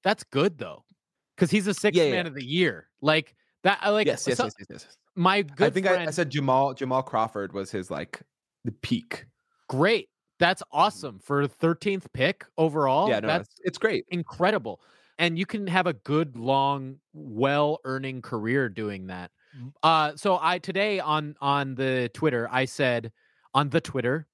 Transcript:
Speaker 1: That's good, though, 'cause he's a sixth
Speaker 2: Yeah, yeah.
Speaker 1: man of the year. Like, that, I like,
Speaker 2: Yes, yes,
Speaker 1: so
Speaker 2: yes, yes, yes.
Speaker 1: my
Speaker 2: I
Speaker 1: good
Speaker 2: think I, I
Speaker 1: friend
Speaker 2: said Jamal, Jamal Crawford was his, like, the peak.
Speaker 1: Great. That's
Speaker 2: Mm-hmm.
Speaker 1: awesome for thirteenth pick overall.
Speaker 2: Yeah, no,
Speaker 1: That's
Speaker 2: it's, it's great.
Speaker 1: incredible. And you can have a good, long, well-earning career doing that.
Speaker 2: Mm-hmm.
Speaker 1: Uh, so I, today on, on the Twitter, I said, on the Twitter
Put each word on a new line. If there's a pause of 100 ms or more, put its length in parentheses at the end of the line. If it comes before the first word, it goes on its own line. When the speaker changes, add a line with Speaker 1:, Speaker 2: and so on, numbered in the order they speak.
Speaker 1:
That's
good,
though, (520)
'cause
he's
a
sixth
Speaker 2:
Yeah,
yeah.
Speaker 1:
man
of
the
year. (140)
Like, (300)
that,
I
like,
Speaker 2:
Yes,
yes,
Speaker 1:
so
Speaker 2:
yes,
yes,
yes. (180)
Speaker 1:
my
Speaker 2:
I
Speaker 1:
good
Speaker 2:
think
I,
I
Speaker 1:
friend
Speaker 2:
said
Jamal,
Jamal
Crawford
was
his,
like, (420)
the
peak. (420)
Speaker 1:
Great. (300)
That's
Speaker 2:
Mm-hmm.
Speaker 1:
awesome
for
thirteenth
pick (100)
overall.
Speaker 2:
Yeah,
no,
Speaker 1:
That's
Speaker 2:
it's,
it's
great.
Speaker 1:
incredible. (380)
And
you
can
have
a
good,
long, (140)
well-earning
career
doing
that. (240)
Speaker 2:
Mm-hmm. (140)
Speaker 1:
Uh,
so
I,
today
on,
on
the
Twitter,
I
said, (400)
on
the
Twitter